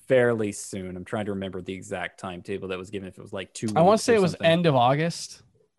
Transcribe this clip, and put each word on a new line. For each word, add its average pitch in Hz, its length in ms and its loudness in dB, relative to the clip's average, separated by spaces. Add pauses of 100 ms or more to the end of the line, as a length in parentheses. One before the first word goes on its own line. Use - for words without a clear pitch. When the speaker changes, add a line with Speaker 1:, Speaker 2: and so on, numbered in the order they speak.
Speaker 1:
fairly 120 440 4
soon. 92 460 -10
I'm 90 80 -12
trying 107 200 -4
to 101 60 -4
remember 95 300 -6
the 92 120 -10
exact 92 460 -10
timetable 92 500 -8
that 92 80 -4
was 90 120 -12
given, 98 180 -10
if 87 100 -16
it - 40 -18
was, 104 100 -20
like, 95 220 -10
two - 220 -6
Speaker 2:
I 151 60 4
wanna 180 100 6
Speaker 1:
weeks 220 120 2
Speaker 2:
say 247 100 2
Speaker 1:
or 226 40 6
Speaker 2:
it 208 40 4
was 175 100 2
Speaker 1:
something. - 160 -4
Speaker 2:
end 170 180 4
of 151 100 6
August 143 640 0 (380)